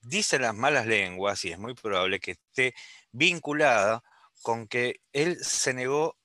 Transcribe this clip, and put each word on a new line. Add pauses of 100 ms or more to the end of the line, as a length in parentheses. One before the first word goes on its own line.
dicen
las
malas
lenguas,
y
es
muy
probable
que
esté (380)
vinculada (400)
con
que (120)
él
se
negó